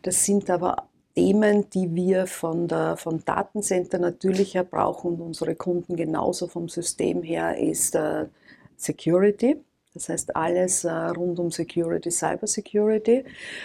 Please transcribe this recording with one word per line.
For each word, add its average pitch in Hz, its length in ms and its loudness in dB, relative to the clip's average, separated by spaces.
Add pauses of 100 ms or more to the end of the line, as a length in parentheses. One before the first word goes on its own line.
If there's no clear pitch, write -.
Das - 220 0
sind 196 260 2
aber 175 380 0 (280)
Themen, 208 540 4
die 180 240 -2
wir 185 320 2
von 170 400 -4
der, 165 300 0
vom 160 280 -4
Datencenter 185 760 -2
natürlich 185 540 0
her 185 100 2
brauchen - 480 -2
und 170 80 -4
unsere 165 340 -4
Kunden 175 400 -2
genauso 165 540 -2
vom 175 200 -6
System 170 540 -2
her 165 340 -2
ist, - 380 -2
äh, 156 320 0 (500)
Security. 202 800 2 (360)
Das - 140 -12
heißt, 170 260 -4
alles, 175 480 0
äh, 170 80 -2
rund 170 480 -2
um 170 140 -2
Security, 170 580 -2
Cybersecurity. 214 1120 2 (400)